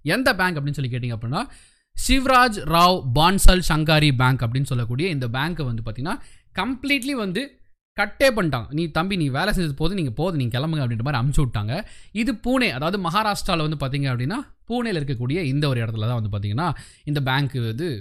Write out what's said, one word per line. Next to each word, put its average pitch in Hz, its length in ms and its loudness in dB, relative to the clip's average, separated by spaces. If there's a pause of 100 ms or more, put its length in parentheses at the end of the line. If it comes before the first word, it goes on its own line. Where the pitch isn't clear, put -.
எந்த 240 340 0
பேங்க் 180 220 -2
அப்படின்னு 143 220 -4
சொல்லி 127 120 -4
கேட்டிங்க 123 240 -4
அப்படின்னா, 120 280 -4 (520)
சிவராஜ் 254 720 4
ராவ் 170 320 4 (180)
பான்சல் 180 520 8
சங்காரி 156 480 4
பேங்க் 127 280 2
அப்படின்னு 127 200 -2
சொல்லக்கூடிய 127 460 -2
இந்த 135 180 -4
பேங்க்கை 151 360 -4
வந்து 117 220 -4
பார்த்தீங்கன்னா, 123 320 -6 (380)
கம்ப்ளீட்லி 269 600 -4
வந்து 208 280 -4 (540)
கட்டே 208 340 2
பண்ணிட்டாங்க. 147 380 -2
"நீ 151 180 -2
தம்பி, 165 280 -2
நீ 160 120 0
வேலை 151 260 0
செஞ்சது 156 220 0
போதும், 170 220 0
நீங்க 147 140 -2
போதும், 156 280 -2
நீங்க 123 200 -2
கிளம்புங்க" 156 220 -2
அப்படின்ற 117 200 -2
மாதிரி 135 180 -2
அமுச்சு 139 220 2
விட்டாங்க. 113 320 -2 (380)
இது 220 220 -2
பூனே, 247 360 0
அதாவது 156 280 -2
மகாராஷ்டிரால 190 720 0
வந்து 156 100 -4
பார்த்தீங்க 139 300 -2
அப்படின்னா, 131 300 -2 (280)
பூனேல 226 320 -2
இருக்கக்கூடிய 135 380 -4
இந்த 147 300 0
ஒரு 127 140 0
இடத்துல 110 260 -2
தான் 120 140 -2
வந்து 107 100 -4
பார்த்தீங்கன்னா, 104 360 -2 (360)
இந்த 147 180 -2
பேங்க் 135 340 0 (100)
வந்து 113 220 -4 (140)